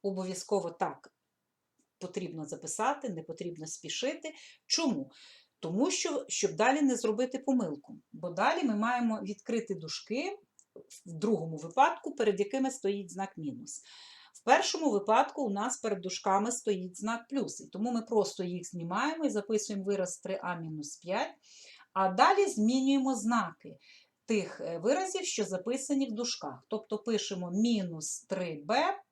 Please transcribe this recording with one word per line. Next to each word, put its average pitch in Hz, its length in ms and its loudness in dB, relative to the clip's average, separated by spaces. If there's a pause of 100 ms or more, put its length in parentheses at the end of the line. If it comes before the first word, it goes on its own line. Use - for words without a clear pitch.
Обов'язково 185 680 -2
так - 420 -4 (840)
потрібно 175 480 -6
записати, 226 640 -4
не 160 140 -8
потрібно 160 440 -8
спішити. 311 680 -6 (320)
Чому? 226 460 0 (480)
Тому 208 320 0
що, - 360 -2
щоб 185 280 0
далі 262 260 4
не 262 140 6
зробити 247 440 0
помилку. 214 600 0 (140)
Бо 170 160 -6
далі 254 340 2
ми 226 120 4
маємо 226 460 2
відкрити 208 540 -4
дужки 254 600 -6 (680)
в 170 80 -12
другому 165 440 0
випадку, 277 540 4
перед 208 280 2
якими 262 320 0
стоїть 202 400 -4
знак 190 260 -6
мінус. 127 440 -8 (520)
В - 100 -20
першому 311 480 4
випадку 226 500 2
у 233 80 0
нас 202 280 -2
перед 202 240 -2
дужками 202 500 0
стоїть 185 480 -4
знак 226 300 -4
плюс, 269 320 -4
і 156 60 -16
тому 220 240 -2
ми 226 100 0
просто 208 420 0
їх 175 260 -6
знімаємо 226 560 -2
і 262 40 2
записуємо 208 560 -2
вираз 196 320 0
три 190 260 -4
а 175 120 -2
мінус 156 420 -8
п'ять, 220 360 -4 (600)
а 190 160 4
далі 359 360 6
змінюємо 262 680 4
знаки 208 640 -2 (480)
тих, 202 360 0
е, 170 160 -4
виразів, 370 480 0
що - 180 -2
записані 247 640 0
в 240 60 -6
дужках. 208 560 -6
Тобто 214 300 -4
пишемо 196 540 -2
мінус 190 680 0
три 175 440 -4
б 320 300 2 (160)